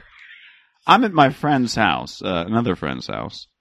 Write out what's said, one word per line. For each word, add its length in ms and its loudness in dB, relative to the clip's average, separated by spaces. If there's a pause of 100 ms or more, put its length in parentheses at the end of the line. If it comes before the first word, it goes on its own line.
(840)
I'm 200 6
at 80 -4
my 160 6
friend's 460 -2
house, 460 -2
uh, 240 -2
another 300 -2
friend's 320 -8
house. 400 -10 (140)